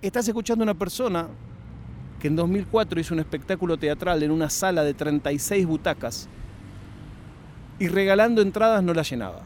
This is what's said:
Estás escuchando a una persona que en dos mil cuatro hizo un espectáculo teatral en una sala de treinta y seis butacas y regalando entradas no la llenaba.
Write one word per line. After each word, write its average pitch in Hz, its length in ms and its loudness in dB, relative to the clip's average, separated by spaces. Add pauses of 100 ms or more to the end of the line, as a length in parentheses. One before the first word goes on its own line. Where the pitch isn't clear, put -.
Estás 208 260 0
escuchando 226 360 0
a - 20 4
una 208 80 2
persona 180 540 -2 (920)
que - 80 -2
en 151 80 2
dos 170 120 2
mil 190 200 0
cuatro 185 320 2
hizo 160 140 -4
un 160 60 0
espectáculo 165 580 -2
teatral 156 460 0
en 151 80 2
una 156 180 2
sala 175 340 2
de 147 100 2
treinta 147 380 0
y 143 80 0
seis 196 260 2
butacas 156 640 -2 (1500)
y 190 80 0
regalando 196 540 6
entradas 208 420 6
no 175 100 4
la 160 100 2
llenaba. 104 420 -6